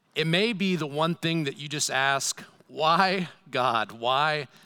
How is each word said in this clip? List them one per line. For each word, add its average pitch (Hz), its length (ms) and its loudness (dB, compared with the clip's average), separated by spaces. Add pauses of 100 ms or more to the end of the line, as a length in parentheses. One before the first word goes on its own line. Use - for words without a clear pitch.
(140)
It 156 120 -2
may 196 280 2
be 185 220 0
the 156 100 -4
one 151 280 0
thing 165 300 -2
that 135 140 -6
you 147 100 -12
just 143 220 -4
ask, 135 520 0 (260)
"Why, 170 600 2 (220)
God? 117 420 0
Why 135 560 0 (180)